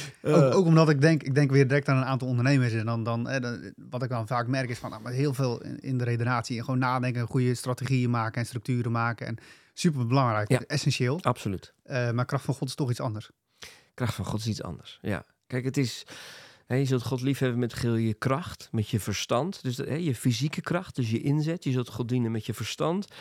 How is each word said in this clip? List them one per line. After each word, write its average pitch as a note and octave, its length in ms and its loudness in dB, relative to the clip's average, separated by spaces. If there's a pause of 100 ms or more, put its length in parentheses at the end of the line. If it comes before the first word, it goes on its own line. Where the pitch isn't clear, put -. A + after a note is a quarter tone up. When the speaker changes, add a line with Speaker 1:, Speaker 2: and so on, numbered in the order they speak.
(220)
Speaker 1:
Eh. D3+ 140 2
Speaker 2:
ook, C3+ 180 8
ook F#3+ 120 6
omdat D#3+ 240 8
ik C#3 120 4
denk, D#3+ 220 6
ik C3 120 -2
denk C#3+ 160 4
weer C#3 160 6
direct C3+ 220 0
aan C3+ 80 4
een C3 80 2
aantal B2+ 220 -2
ondernemers. B2 460 4
En A2 120 0
dan, A#2 180 -2
dan, A#2 260 -2
eh, C3 120 -2
dan, A#2+ 320 -8 (160)
wat B2 140 -6
ik A#2+ 60 -2
dan A#2 180 -2
vaak A#2+ 200 0
merk C3 220 0
is A#2+ 100 -6
van, B2 100 -10
nou, A2 120 -12
maar A#2+ 100 -10
heel C3+ 220 2
veel B2 300 0
in, - 160 -8
in C3 180 -4
de B2 60 -2
redenatie A#2+ 540 0
en A#2 60 -6
gewoon B2+ 160 -2
nadenken, B2+ 480 0
goede B2 280 2
strategieën B2 540 0
maken A#2 320 -2
en A#2 60 -4
structuren A#2+ 440 -2
maken. A#2 360 -2
En A2+ 100 -8 (360)
superbelangrijk, B2 760 2
Speaker 1:
Ja. B2+ 100 4
Speaker 2:
essentieel. C#3 640 0
Speaker 1:
Absoluut. G#2+ 500 -2 (100)
Speaker 2:
Eh, B2 280 -2
maar A#2+ 140 0
kracht - 200 -4
van D3 80 0
God - 140 -4
is - 80 -8
toch C#3 140 -2
iets A#2+ 100 -2
anders. A2 300 -6 (640)
Speaker 1:
Kracht A2 200 -2
van - 120 -6
God G#2+ 140 -4
is A2 80 -6
iets G#2+ 160 -2
anders, - 380 -12
ja. - 240 -4 (220)
Kijk, B2+ 180 -4
het C3 120 -4
is, C3 280 -2 (600)
hè, B2 100 -2
je C#3 100 2
zult B2+ 180 2
God B2+ 180 -2
liefhebben B2+ 380 0
met B2 140 -2
geheel A#2 220 0
je A2+ 180 2
kracht, - 580 -4
met A2 180 0
je A2 100 0
verstand. E3 640 -2
Dus B2 120 -4
dat, C#3 120 -6
hè, - 80 -4
je D#3 200 -2
fysieke C3 460 0
kracht, F3 340 -4
dus A2+ 160 -2
je A2+ 100 0
inzet. D#3 420 0
Je C#3 80 0
zult B2+ 180 0
God A#2+ 200 -6
dienen A#2+ 220 0
met A2+ 140 -4
je A2+ 80 -4
verstand, D#3 540 -4 (140)